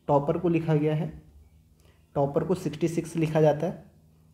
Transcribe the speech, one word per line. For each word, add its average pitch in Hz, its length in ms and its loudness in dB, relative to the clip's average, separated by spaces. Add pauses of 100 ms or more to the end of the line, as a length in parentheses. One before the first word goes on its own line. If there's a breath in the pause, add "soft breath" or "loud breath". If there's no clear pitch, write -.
टॉपर 147 300 2
को 175 100 0
लिखा 160 280 0
गया 151 180 0
है, 156 180 -4 (1040 soft breath)
टॉपर 143 280 0
को 180 120 -2
सिक्सटी 151 320 -4
सिक्स 165 280 -6
लिखा 156 240 0
जाता 151 260 4
है 202 180 -8 (500)